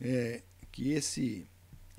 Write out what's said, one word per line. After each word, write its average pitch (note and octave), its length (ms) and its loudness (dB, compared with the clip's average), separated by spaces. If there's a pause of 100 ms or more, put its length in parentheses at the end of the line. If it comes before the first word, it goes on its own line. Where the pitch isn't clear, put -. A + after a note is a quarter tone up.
É, A#2+ 420 2 (300)
que B2+ 180 0
esse, C3+ 560 2 (520)